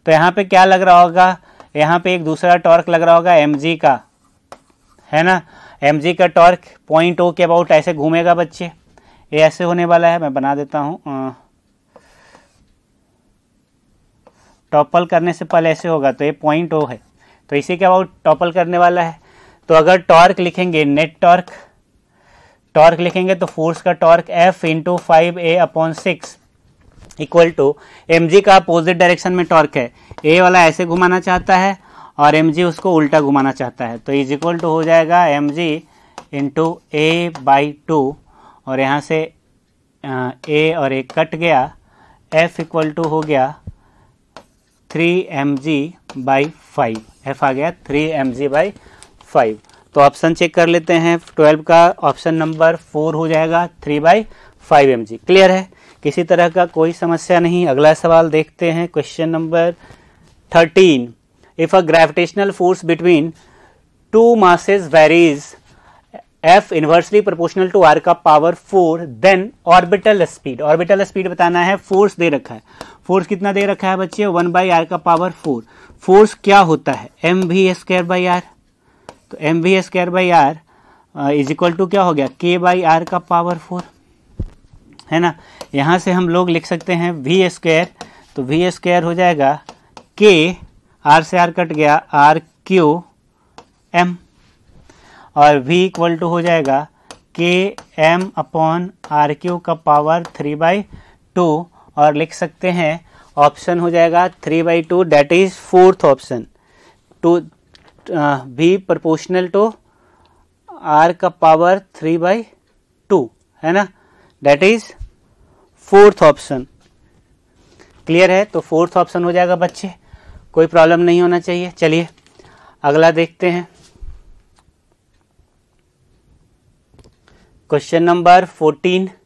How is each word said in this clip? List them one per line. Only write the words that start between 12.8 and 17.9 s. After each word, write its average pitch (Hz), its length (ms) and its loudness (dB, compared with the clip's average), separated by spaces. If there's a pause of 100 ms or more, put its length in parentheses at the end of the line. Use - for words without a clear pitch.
टॉपल 156 340 0
करने 170 280 -2
से 165 120 -14
पहले 165 240 0
ऐसे 160 180 -6
होगा, 139 240 -2
तो 143 140 -6
ये 156 60 -2
पॉइंट 156 420 -4
O 147 160 -2
है, 117 100 -14 (500)
तो 143 60 -4
इसी 165 220 -4
के 190 80 0
about 185 220 2 (160)